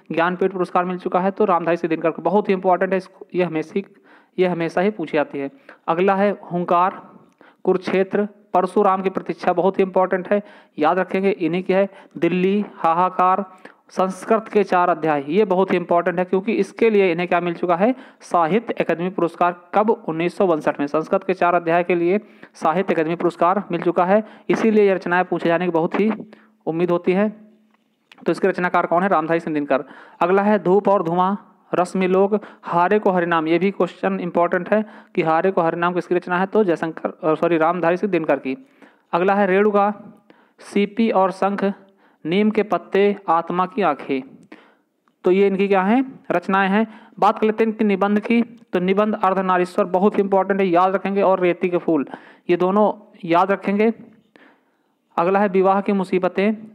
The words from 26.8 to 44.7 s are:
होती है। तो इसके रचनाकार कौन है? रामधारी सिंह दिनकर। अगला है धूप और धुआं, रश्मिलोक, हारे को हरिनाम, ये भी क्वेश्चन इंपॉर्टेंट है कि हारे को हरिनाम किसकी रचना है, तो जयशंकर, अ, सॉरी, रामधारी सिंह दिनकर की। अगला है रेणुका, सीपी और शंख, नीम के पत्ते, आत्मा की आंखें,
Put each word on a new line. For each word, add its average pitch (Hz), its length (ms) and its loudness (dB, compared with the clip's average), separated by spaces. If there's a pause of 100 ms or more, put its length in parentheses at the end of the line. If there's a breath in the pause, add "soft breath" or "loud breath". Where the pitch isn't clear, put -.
होती 175 220 0
है। 202 160 2 (1000)
तो 180 60 0
इसके 180 160 0
रचनाकार 175 380 0
कौन 170 160 0
है? 196 60 2
रामधारी 165 320 0
सिंह 165 140 -6
दिनकर। 143 300 -2 (360 loud breath)
अगला 185 220 2
है 208 160 2
धूप 190 300 2
और 196 140 4
धुआं, 180 340 0 (380)
रश्मिलोक, 185 680 0 (220 loud breath)
हारे 180 360 0
को 208 120 0
हरिनाम, 170 380 0
ये 170 100 2
भी 190 120 0
क्वेश्चन 190 500 -4
इंपॉर्टेंट 175 520 -2
है 214 120 2 (300 loud breath)
कि 180 80 0
हारे 160 280 2
को 190 100 -2
हरिनाम 175 340 0
किसकी 175 200 -2
रचना 180 240 -2
है, 190 80 0
तो 214 180 2
जयशंकर, 160 600 -4
अ, 156 100 2
सॉरी, 170 240 0
रामधारी 170 380 2
सिंह 196 160 -4
दिनकर 156 260 0
की। 131 180 -6 (560 soft breath)
अगला 185 220 2
है 202 120 2
रेणुका, 202 460 2 (800 soft breath)
सीपी 208 380 0
और 190 200 2
शंख, 196 420 -2 (520 soft breath)
नीम 202 260 2
के 214 120 0
पत्ते, 202 540 0 (120)
आत्मा 170 380 0
की 190 160 -4
आंखें, 139 400 -2 (1000 loud breath)